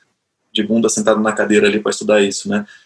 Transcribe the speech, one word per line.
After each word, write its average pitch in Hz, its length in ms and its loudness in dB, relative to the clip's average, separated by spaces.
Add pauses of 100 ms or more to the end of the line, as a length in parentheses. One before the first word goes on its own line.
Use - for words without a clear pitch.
(520)
de 107 100 -2
bunda 113 260 0
sentado 107 320 0
na 107 120 0
cadeira 104 340 2
ali 104 140 0
pra 101 100 -4
estudar 104 320 0
isso, 98 260 -4
né, 104 160 -2 (220)